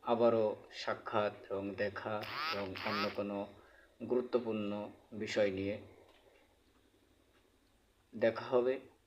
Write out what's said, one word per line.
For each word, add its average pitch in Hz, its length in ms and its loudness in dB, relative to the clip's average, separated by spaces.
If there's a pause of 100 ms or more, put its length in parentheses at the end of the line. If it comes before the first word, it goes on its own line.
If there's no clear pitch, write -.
(120)
আবারও 113 340 6 (360)
সাক্ষাৎ 104 520 0 (180)
এবং 98 120 -2 (180)
দেখা 104 320 -2 (400)
এবং 98 140 -2 (200)
অন্য 104 160 0 (140)
কোনো 101 180 -2 (760)
গুরুত্বপূর্ণ 117 600 0 (500)
বিষয় 104 360 2
নিয়ে 98 160 -2 (2500)
দেখা 113 200 4 (100)
হবে। 127 200 6 (320)